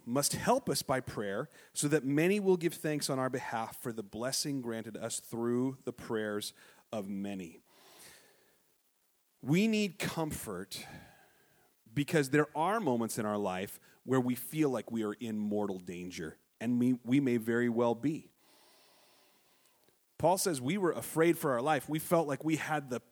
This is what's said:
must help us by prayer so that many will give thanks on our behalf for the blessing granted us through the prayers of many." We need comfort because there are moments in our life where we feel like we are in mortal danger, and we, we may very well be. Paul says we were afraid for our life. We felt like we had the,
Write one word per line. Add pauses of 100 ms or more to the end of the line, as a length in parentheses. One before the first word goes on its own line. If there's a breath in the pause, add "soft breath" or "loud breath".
must
help
us
by
prayer (240 loud breath)
so
that
many
will
give
thanks
on
our
behalf
for
the
blessing
granted
us
through
the
prayers (400 loud breath)
of
many." (1800 loud breath)
We
need
comfort (1080 loud breath)
because
there
are
moments
in
our
life (240 soft breath)
where
we
feel
like
we
are
in
mortal
danger, (220)
and
we,
we
may
very
well
be. (1900 soft breath)
Paul
says
we
were
afraid
for
our
life.
We
felt
like
we
had
the, (100)